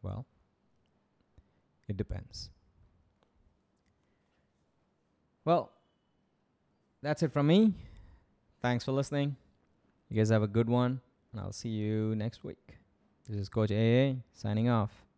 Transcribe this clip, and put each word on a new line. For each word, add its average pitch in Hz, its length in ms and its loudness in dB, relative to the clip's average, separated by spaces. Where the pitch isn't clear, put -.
Well, 98 240 -10
it 101 80 -6
depends. - 540 -10
Well, 156 280 0
that's 147 200 -2
it 156 100 0
from 143 140 2
me. 196 280 6
Thanks 123 240 -2
for 131 80 -2
listening. 143 440 -2
You 110 80 -4
guys 107 140 4
have 110 120 4
a 110 40 0
good 113 220 0
one, 123 320 0
and 110 80 -12
I'll 95 120 -10
see - 160 -10
you 107 480 -2
next 110 280 -8
week. - 340 -16
This 107 100 -6
is 98 100 -6
Coach 107 220 0
A 104 40 0
A 123 480 2
signing 107 360 -2
off. 110 360 -2